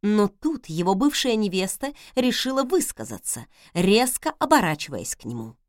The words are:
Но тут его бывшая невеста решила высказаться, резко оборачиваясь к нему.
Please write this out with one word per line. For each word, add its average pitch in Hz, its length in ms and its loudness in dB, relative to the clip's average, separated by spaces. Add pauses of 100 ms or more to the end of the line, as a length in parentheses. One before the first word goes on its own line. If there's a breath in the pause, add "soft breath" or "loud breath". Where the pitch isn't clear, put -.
Но 208 260 4
тут - 380 -6
его 175 280 0
бывшая 254 420 2
невеста 196 580 -2 (200 loud breath)
решила 262 500 0
высказаться, - 800 -4 (260 soft breath)
резко 214 680 2
оборачиваясь 156 760 0
к - 80 -20
нему. 113 320 -10 (120)